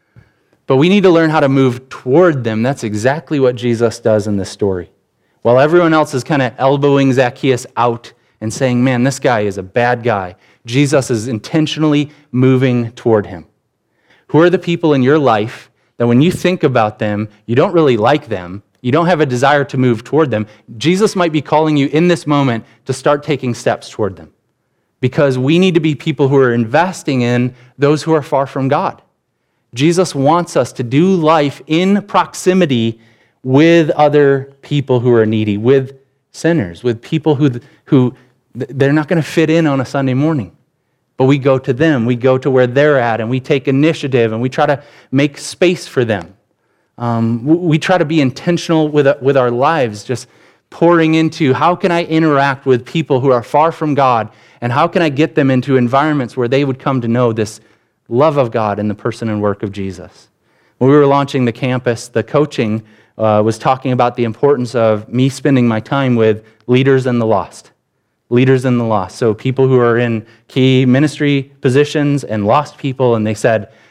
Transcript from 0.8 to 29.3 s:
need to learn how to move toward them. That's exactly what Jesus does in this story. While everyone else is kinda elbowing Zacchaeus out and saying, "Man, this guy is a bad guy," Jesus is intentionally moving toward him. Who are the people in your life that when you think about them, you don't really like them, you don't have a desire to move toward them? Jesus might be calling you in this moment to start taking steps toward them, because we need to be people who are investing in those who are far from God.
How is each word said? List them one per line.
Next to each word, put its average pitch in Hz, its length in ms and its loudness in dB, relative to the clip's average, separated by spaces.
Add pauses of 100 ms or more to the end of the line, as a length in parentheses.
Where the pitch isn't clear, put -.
need 202 140 2
to 190 80 6
learn 165 180 4
how 156 120 0
to 139 100 2
move 135 400 0
toward 147 520 0
them. 110 200 -2
That's 135 200 -4
exactly 127 560 -2
what 123 180 2
Jesus 117 440 -2
does 110 260 0
in 101 120 -4
this 92 100 -6
story. 92 420 -6 (520)
While 120 180 2
everyone 165 320 2
else 151 220 0
is 127 100 -6
kinda 131 320 -2
elbowing 139 560 2
Zacchaeus 123 540 -2 (100)
out 117 380 -4 (260)
and 110 100 -8
saying, 123 320 -2
"Man, 127 220 0
this 135 140 -2
guy 120 220 0
is 101 180 -4
a 95 40 -6
bad 120 400 -2
guy," 98 320 -4 (300)
Jesus 135 460 0
is 113 180 -4
intentionally 147 800 -2 (220)
moving 127 600 0
toward 107 340 0
him. 87 180 -16 (840)
Who 147 120 2
are 170 100 4
the 180 80 0
people 170 360 -2
in 131 80 2
your 139 160 4
life 117 520 -2 (280)
that 120 80 0
when 120 160 4
you 175 100 2
think 180 300 -2
about 120 360 0
them, 104 300 -4 (160)
you 117 100 -6
don't 170 200 2
really 139 240 2
like 127 300 0
them, 92 340 -10 (200)
you 123 100 -2
don't 165 140 0
have 170 140 2
a 151 60 0
desire 139 380 0
to 135 140 -6
move 123 260 0
toward 147 260 0
them? 107 160 -4 (300)
Jesus 185 400 0
might 175 160 0
be 151 80 -2
calling 156 360 0
you 139 120 2
in 160 200 0
this 170 180 -2
moment 139 380 0 (200)
to 135 80 -6
start 147 300 0
taking 127 320 -4
steps - 340 -4
toward 95 280 -6
them, - 140 -20 (680)
because 131 380 0
we 143 200 2
need 185 160 2
to 156 60 2
be 151 140 0
people 143 340 -2
who 139 80 0
are 127 160 4
investing 131 680 -2
in 123 320 -2 (240)
those 143 240 0
who 160 100 -2
are 151 100 2
far 135 240 -2
from 135 220 -4
God. 165 320 -4 (760)